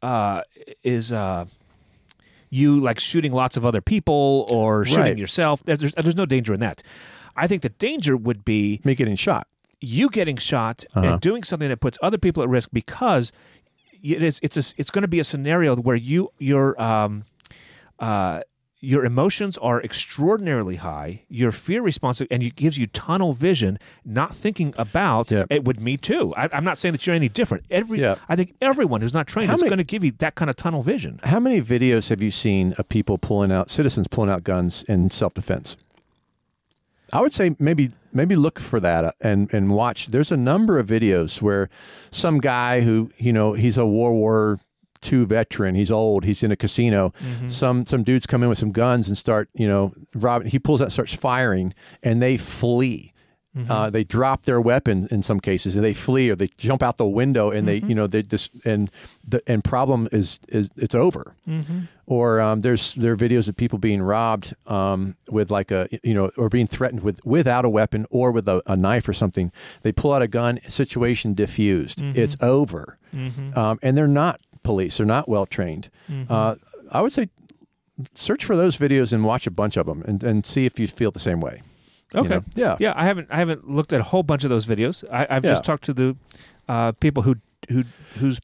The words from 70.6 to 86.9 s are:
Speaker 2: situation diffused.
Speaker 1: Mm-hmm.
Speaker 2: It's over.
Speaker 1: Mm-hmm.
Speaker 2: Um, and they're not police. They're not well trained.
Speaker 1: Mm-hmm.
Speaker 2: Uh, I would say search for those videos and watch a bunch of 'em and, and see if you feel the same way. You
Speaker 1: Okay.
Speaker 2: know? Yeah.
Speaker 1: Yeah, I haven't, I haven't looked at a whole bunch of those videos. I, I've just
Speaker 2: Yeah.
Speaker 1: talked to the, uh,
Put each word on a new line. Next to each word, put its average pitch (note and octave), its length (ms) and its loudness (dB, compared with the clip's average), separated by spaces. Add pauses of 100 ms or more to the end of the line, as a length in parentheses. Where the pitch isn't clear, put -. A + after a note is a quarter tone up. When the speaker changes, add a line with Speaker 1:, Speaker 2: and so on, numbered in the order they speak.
Speaker 2:
situation A#2+ 680 -2
diffused. G2 640 0
Speaker 1:
Mm-hmm. C#3 200 -4
Speaker 2:
It's A2+ 220 0
over. B2+ 560 0 (160)
Speaker 1:
Mm-hmm. C3 440 -10
Speaker 2:
Um, B2 260 0
and C3 120 4
they're D3+ 120 4
not C#3+ 320 2 (240)
police. F#2+ 340 -2
They're G#2+ 80 2
not B2 240 0
well G2+ 160 2
trained. E2+ 440 -6 (220)
Speaker 1:
Mm-hmm. C3 200 -8
Speaker 2:
Uh, A2 240 0 (360)
I C3+ 100 0
would A#3+ 120 0
say A3+ 160 -2 (880)
search - 280 -4
for G#3 140 0
those F3 200 4
videos C3+ 360 2
and A2 100 4
watch A2+ 240 0
a G2+ 40 -4
bunch G#2 260 -2
of E2 100 0
'em D#2 180 -6
and, G#2 180 -2
and G#2+ 220 0
see C3 200 0
if - 120 -2
you A2 120 0
feel A2 200 -2
the - 120 -6
same E2+ 180 0
way. - 220 -8 (520)
You - 80 -2
Speaker 1:
Okay. - 80 0
Speaker 2:
know? F3+ 140 -2 (120)
Yeah. A3+ 220 0
Speaker 1:
Yeah, G#3 180 0
I D#3+ 100 0
haven't, F#3 260 -2
I C#3+ 60 -4
haven't E3 320 -2
looked D3 240 -2
at B2 80 4
a - 20 0
whole F#3 200 0
bunch C#3+ 200 0
of C#3+ 60 0
those A2+ 160 2
videos. A2+ 440 -2
I, B2 200 -2
I've C3 140 0
just A#2 180 2
Speaker 2:
Yeah. - 40 -8
Speaker 1:
talked D3+ 200 -4
to D3 80 -2
the, C3 240 0 (500)
uh, A#2 260 0